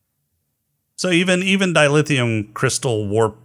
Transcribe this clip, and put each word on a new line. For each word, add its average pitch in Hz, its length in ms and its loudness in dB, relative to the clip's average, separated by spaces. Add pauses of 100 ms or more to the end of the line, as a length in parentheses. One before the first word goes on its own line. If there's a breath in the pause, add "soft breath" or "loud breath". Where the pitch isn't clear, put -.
(960)
So 185 140 -6
even, 180 340 2
even 190 300 0
dilithium 143 800 0
crystal 113 540 -2
warp 107 380 0